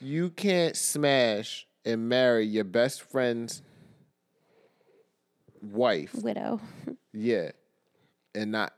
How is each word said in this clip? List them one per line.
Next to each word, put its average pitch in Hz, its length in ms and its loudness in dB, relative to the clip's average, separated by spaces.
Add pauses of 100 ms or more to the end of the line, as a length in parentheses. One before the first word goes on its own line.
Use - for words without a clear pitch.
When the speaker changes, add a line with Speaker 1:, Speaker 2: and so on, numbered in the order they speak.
Speaker 1:
you 156 300 -2
can't 180 440 2
smash 131 920 2 (180)
and 113 240 -2
marry 123 360 4
your 107 180 0
best 120 400 0
friend's 120 580 -2 (2000)
wife. 104 540 0
Speaker 2:
Widow. 220 440 -4 (280)
<laughs> - 100 -12 (180)
Speaker 1:
Yeah. 107 360 -2 (800)
And 107 180 -6
not, 107 260 -2